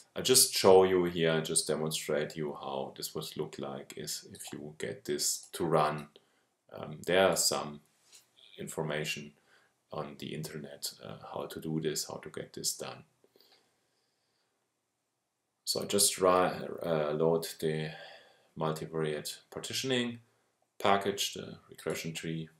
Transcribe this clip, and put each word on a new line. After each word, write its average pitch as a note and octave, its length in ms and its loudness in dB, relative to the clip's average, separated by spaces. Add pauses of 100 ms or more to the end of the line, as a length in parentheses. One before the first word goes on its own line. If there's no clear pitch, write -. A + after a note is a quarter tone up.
(160)
I F2 60 -6
just B2 320 6
show F#2+ 300 10
you F#2 220 4
here, E2 360 2
just D#2+ 260 -2
demonstrate D2+ 680 -2
you D2 240 -6
how C2+ 360 -8
this - 200 -10
would - 100 -6 (120)
look - 200 -6
like C2+ 400 -10
is - 340 -10
if - 200 -16
you D2+ 260 -12
get - 280 -8
this - 480 -4
to F2+ 120 -4
run. D2+ 420 2 (680)
Um, D#2 300 -12
there F#2 240 6
are E2 80 2
some D2 420 0 (800)
information D2+ 720 -6 (600)
on D2 280 -8
the C#2 160 -8
internet, D2 560 -10 (120)
uh, - 120 -12 (180)
how - 140 -6
to - 120 -12
do D#2+ 220 -2
this, D#2 260 -2
how - 100 -10
to - 120 -14
get - 240 -12
this - 200 -4
done. C3 300 -10 (2500)
So - 160 -2
I - 40 -6
just G2+ 280 4
try, F#2 380 6 (340)
uh, D#2 280 2
load E2 340 4 (120)
the D#2 320 -2 (680)
multivariate D#2 800 -4 (120)
partitioning A#2+ 720 -4 (580)
package, G2 560 2
the - 220 -10 (140)
regression E2 440 -6
tree D#2+ 360 -6 (100)